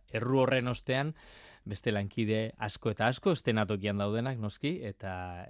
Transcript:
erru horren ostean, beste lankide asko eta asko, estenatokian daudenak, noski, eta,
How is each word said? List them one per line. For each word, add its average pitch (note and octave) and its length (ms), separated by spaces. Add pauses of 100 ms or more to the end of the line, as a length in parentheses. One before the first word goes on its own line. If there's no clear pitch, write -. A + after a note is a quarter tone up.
erru A#2+ 380
horren B2+ 260
ostean, C3+ 400 (560)
beste G#2 240
lankide A2 680
asko G#2+ 380
eta A2+ 160
asko, E3+ 240
estenatokian G#2 640
daudenak, A#2 400
noski, C#3 380 (100)
eta, F#2 640